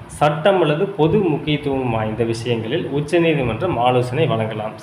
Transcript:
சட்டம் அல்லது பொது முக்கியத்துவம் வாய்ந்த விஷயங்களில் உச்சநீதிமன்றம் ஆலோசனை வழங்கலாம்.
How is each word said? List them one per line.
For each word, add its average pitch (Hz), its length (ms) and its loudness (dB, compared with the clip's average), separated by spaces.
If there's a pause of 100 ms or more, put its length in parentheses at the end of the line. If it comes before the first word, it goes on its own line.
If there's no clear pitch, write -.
சட்டம் 175 540 2
அல்லது 156 260 2
பொது 165 320 2
முக்கியத்துவம் 143 720 0
வாய்ந்த 110 340 -2
விஷயங்களில் 117 640 -2
உச்சநீதிமன்றம் 147 920 0
ஆலோசனை 123 500 2
வழங்கலாம். 110 440 -2 (100)